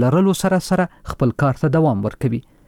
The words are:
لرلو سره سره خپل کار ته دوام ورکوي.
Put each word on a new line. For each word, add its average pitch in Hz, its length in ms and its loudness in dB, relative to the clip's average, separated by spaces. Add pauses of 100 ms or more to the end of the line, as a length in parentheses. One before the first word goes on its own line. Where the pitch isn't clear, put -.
لرلو 180 400 2
سره 185 240 0
سره 180 240 0 (200)
خپل - 300 -2
کار 135 220 0
ته 151 120 0
دوام 117 300 0
ورکوي. 117 400 -4 (200)